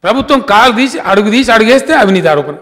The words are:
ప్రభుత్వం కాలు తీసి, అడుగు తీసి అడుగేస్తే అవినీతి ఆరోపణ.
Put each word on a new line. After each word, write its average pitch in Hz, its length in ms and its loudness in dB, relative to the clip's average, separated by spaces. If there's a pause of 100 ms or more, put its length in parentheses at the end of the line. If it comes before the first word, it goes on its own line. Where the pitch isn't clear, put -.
ప్రభుత్వం 262 360 0 (120)
కాలు 226 280 2
తీసి, 269 180 -4 (120)
అడుగు 202 260 0
తీసి 247 200 0
అడుగేస్తే 240 360 2 (100)
అవినీతి 190 320 0
ఆరోపణ. 143 280 -4